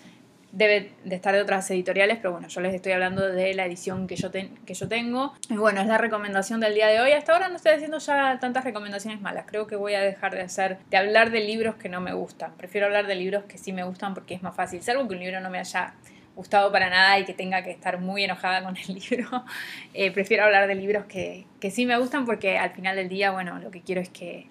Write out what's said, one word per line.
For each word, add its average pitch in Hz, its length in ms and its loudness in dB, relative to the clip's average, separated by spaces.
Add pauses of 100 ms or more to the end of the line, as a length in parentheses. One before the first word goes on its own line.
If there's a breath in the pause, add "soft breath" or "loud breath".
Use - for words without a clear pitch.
(520 loud breath)
debe 202 400 2 (120)
de 185 100 -6
estar 196 200 0
de 202 60 4
otras 196 300 0
editoriales, 190 480 2
pero 185 140 -2
bueno, 170 160 -12
yo 180 120 -8
les 185 140 -2
estoy 185 180 -4
hablando 185 360 0
de 185 260 0
la 190 120 -2
edición 185 400 -6
que 175 100 -10
yo 185 140 -6
ten-, 190 260 -8 (100)
que 185 80 -12
yo 190 140 -6
tengo. 240 460 -2 (140)
Y 233 80 -2
bueno, 202 240 4
es 196 60 2
la 220 120 4
recomendación 208 600 -2
del 214 140 2
día 214 140 6
de 220 120 6
hoy. 262 120 6
Hasta 302 200 4
ahora 370 160 4
no 349 80 -6
estoy 320 160 4
haciendo 311 260 -2
ya 277 420 2
tantas 254 240 -2
recomendaciones 208 560 -8
malas, 180 260 -6
creo 214 200 -6
que 214 100 -6
voy 202 180 -2
a 196 60 0
dejar 190 340 0
de 190 80 -6
hacer, 185 360 -2 (120)
de 196 60 4
hablar 214 340 6
de 226 100 2
libros 220 360 -2
que - 120 -10
no 180 120 -6
me 180 120 -6
gustan. 170 440 -8
Prefiero 202 300 -2
hablar 202 200 2
de 196 80 -2
libros 190 300 -2
que - 140 -20
sí - 140 -10
me 185 120 -6
gustan 185 300 -6
porque 180 200 -10
es 180 80 -10
más 175 120 -8
fácil, 180 280 -6
salvo 254 260 0
que 196 60 -6
un 180 60 -8
libro 185 200 -6
no 185 100 -8
me 185 80 -6
haya 185 360 -4 (400 loud breath)
gustado 202 380 4
para 190 160 4
nada 190 300 8
y 190 60 0
que 185 100 -8
tenga 185 280 -2
que 180 80 -10
estar 180 280 -4
muy 190 260 -2
enojada 185 400 0
con 185 120 -8
el 190 180 -10
<laughs> - 160 -14
libro. - 340 -4 (500 loud breath)
Eh, 196 160 0
prefiero 196 340 2
hablar 202 220 6
de 196 80 0
libros 196 300 -2
que, 180 420 -10 (140)
que 196 100 -4
sí 247 160 0
me 240 120 4
gustan 262 260 0
porque 202 340 0
al 185 120 0
final 190 260 -4
del 185 120 -4
día, 196 220 0
bueno, 180 280 -6
lo 175 120 -12
que 180 120 -16
quiero 180 180 -4
es 180 80 -6
que 175 420 -16